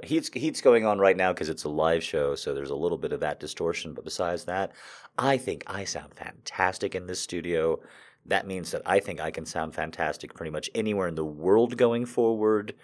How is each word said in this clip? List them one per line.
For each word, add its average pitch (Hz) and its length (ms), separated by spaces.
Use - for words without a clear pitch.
heat's, 156 280
heat's 151 280
going 117 260
on 104 120
right 95 180
now 92 160
'cause 82 160
it's 82 160
a 78 40
live 80 340
show, 71 320
so 69 200
there's 69 160
a 71 60
little 82 220
bit 76 140
of 71 80
that 76 200
distortion. 82 520
But - 120
besides 87 400
that, 95 280
I 135 180
think 95 300
I 98 180
sound - 300
fantastic - 800
in 90 120
this 90 140
studio. 82 600
That 95 220
means 92 240
that 85 160
I 98 140
think 82 200
I 80 100
can 80 140
sound 80 300
fantastic 80 600
pretty 82 160
much 78 240
anywhere 104 340
in 82 80
the 80 80
world 95 520
going 120 300
forward. 107 760